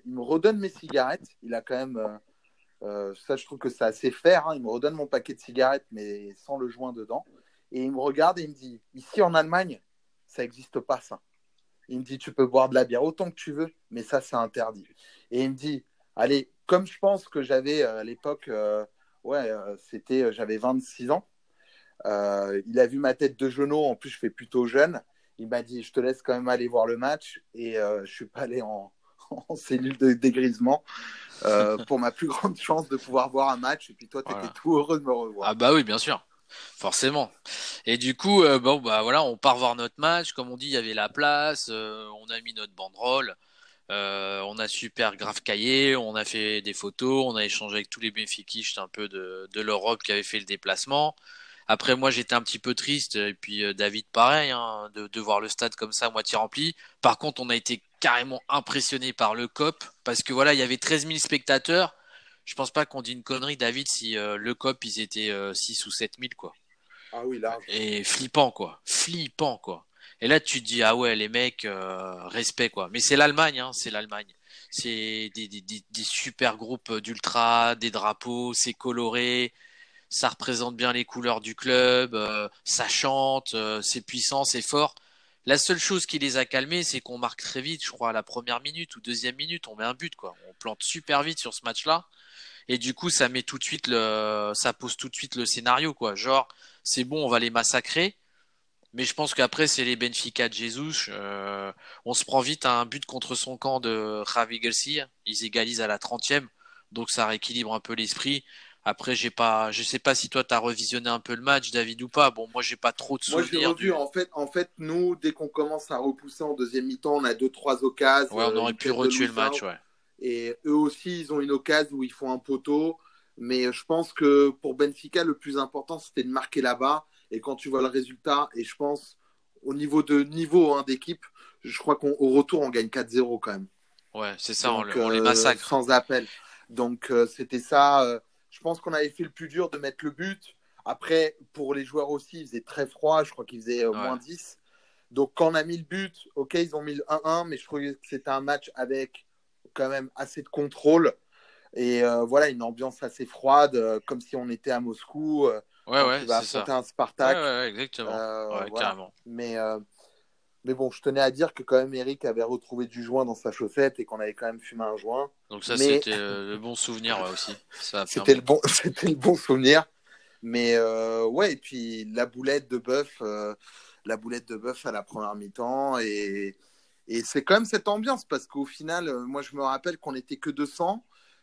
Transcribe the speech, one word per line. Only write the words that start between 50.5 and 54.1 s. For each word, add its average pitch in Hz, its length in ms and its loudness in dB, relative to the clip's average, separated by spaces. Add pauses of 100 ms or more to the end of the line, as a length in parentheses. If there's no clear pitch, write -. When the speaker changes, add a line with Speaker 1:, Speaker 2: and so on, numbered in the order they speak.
Speaker 2:
Après, 127 280 4
moi, 131 140 4
j'étais 120 220 -2
un 120 80 4
petit 113 180 -6
peu 123 160 -4
triste, 143 420 -2
et 104 160 -2
puis, 104 320 -6
euh, 101 80 -2
David, 104 400 -2